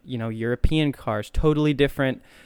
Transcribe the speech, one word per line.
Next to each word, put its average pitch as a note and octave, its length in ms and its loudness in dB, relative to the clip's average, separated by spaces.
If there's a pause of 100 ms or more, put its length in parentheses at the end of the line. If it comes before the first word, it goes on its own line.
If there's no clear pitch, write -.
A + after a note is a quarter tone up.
you B2+ 140 -8
know, A2+ 100 -4
European B2 640 0
cars, G#2+ 380 -6
totally D3+ 420 2
different C3+ 480 0 (260)